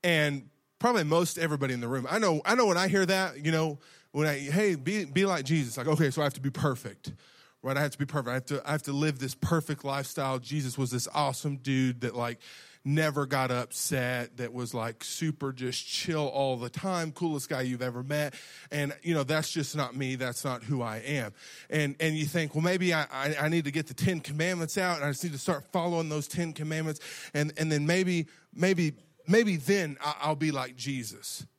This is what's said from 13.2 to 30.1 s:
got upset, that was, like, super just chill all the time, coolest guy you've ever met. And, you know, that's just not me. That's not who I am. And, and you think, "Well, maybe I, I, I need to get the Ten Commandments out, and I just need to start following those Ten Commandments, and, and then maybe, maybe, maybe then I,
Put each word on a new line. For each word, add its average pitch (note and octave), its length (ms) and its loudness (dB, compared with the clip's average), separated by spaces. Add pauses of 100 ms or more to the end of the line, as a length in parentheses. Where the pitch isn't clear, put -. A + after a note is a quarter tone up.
got C3 240 2
upset, B2 840 -2
that A#2+ 160 -6
was, B2 220 -6
like, A#2 320 -6
super D3 480 -4
just B2+ 340 -6
chill D#3 400 -2
all C3+ 300 0
the A#2+ 120 -6
time, E3+ 440 -4
coolest D3+ 340 -4
guy C3 140 -2
you've B2+ 200 -2
ever B2+ 220 -4
met. D3 300 -2 (380)
And, D3 220 -2 (100)
you E3+ 100 0
know, D3 100 2
that's D#3 260 0
just - 240 -4
not C3 220 -2
me. C3 220 -2
That's B2 260 -4
not B2 200 -4
who B2 180 0
I A2 160 -4
am. A#2+ 340 -4 (380)
And, D3 320 0
and D#3 160 2
you D3+ 80 0
think, D3+ 280 -2
"Well, D#3 80 0
maybe F3+ 320 2
I, D#3 100 2
I, C3+ 400 -2
I D3+ 40 2
need E3 160 2
to C#3+ 80 -2
get D3+ 160 -2
the C#3 60 -12
Ten F3 260 2
Commandments D#3+ 580 -2
out, F3+ 200 2
and C#3+ 80 -2
I C#3+ 60 0
just - 120 -4
need E3+ 80 -4
to C#3 80 -6
start D3+ 320 -2
following E3+ 380 0
those D3+ 180 -2
Ten E3 240 -2
Commandments, D#3 480 -4 (340)
and, D3+ 220 2
and D#3+ 160 0
then D3 160 2
maybe, F3 400 4 (260)
maybe, F3 420 4 (320)
maybe G#3 280 6
then D3+ 480 2
I, D3 160 0